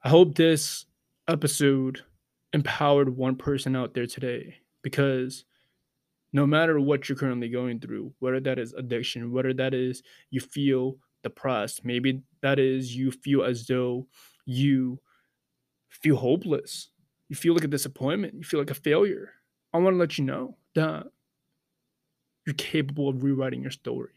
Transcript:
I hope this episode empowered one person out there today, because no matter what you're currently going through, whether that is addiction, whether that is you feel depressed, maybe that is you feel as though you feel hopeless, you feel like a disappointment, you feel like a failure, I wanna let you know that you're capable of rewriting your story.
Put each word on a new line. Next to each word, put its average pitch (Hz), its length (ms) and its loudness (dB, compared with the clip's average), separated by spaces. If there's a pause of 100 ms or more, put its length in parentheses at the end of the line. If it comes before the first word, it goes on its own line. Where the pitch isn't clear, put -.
I 131 60 0
hope 165 240 10
this 160 540 2 (400)
episode 139 720 2 (500)
empowered 143 640 2
one 131 200 0
person 131 400 -2
out 127 180 -4
there 120 140 -4
today, 123 480 -8 (260)
because 131 640 -2 (880)
no 143 140 4
matter 156 320 4
what 139 280 0
you're 139 80 -2
currently 123 340 -4
going 123 300 -4
through, 113 380 -10
whether 127 220 -2
that 131 180 -2
is 120 160 -8
addiction, 120 580 -6
whether 131 220 -2
that 131 220 -2
is 127 260 -2 (300)
you 131 80 -2
feel 135 580 0 (240)
depressed, 120 640 -4
maybe 131 380 -2 (180)
that 135 160 2
is 131 380 0
you 131 160 -2
feel 139 320 0
as 120 240 -2
though 127 400 -2 (380)
you 131 540 0 (1000)
feel 151 160 4
hopeless, 147 720 -2 (400)
you 143 60 -10
feel 170 180 2
like 165 100 2
a 156 40 -2
disappointment, 143 680 -4
you 143 80 -14
feel 156 160 -2
like 143 120 -4
a 135 40 -6
failure, 180 580 0 (400)
I 165 40 2
wanna 185 200 4
let 170 200 0
you 147 60 0
know 214 340 -6 (180)
that 156 320 -2 (1400)
you're 143 100 -6
capable 143 540 -2
of 131 140 -4
rewriting 131 380 -2
your 135 100 -8
story. 120 460 -8